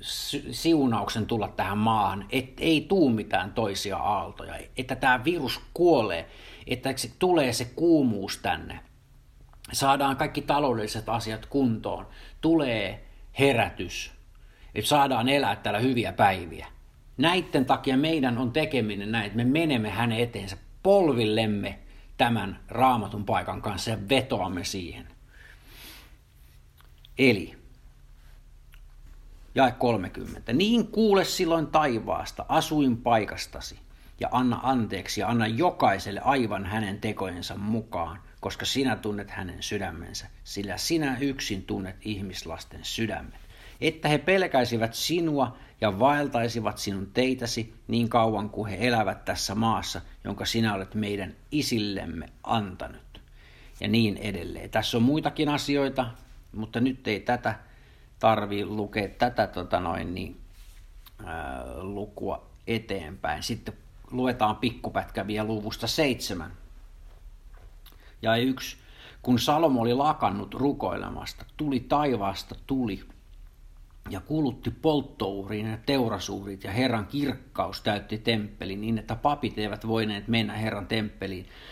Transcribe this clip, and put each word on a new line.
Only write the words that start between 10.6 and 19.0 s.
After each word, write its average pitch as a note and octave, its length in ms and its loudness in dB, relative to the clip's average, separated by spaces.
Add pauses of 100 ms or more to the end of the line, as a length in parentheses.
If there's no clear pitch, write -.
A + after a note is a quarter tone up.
asiat A2 360 -4
kuntoon, G#2+ 640 0 (340)
tulee A#2+ 640 2 (340)
herätys, A2 720 2 (640)
että G#2+ 140 -2
saadaan C3 400 4
elää C3 260 2
täällä A2+ 240 -2
hyviä A#2+ 340 2
päiviä. F2 540 2 (500)
Näitten D#3 480 2
takia C3 320 2
meidän C#3 400 2
on A#2 140 -2
tekeminen G#2+ 600 0